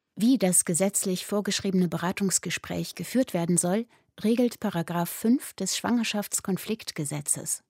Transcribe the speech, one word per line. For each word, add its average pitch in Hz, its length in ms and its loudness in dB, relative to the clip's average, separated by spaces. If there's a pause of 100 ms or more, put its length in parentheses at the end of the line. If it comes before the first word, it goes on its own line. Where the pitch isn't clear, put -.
(160)
Wie 240 220 4
das 185 260 4
gesetzlich 190 640 0
vorgeschriebene 190 640 2
Beratungsgespräch 175 1080 -2
geführt 240 380 -2
werden 170 240 2
soll, 196 280 2 (380)
regelt 233 380 2
Paragraph 170 480 -2
fünf - 460 0
des 190 200 -4
Schwangerschaftskonfliktgesetzes. 196 1900 -2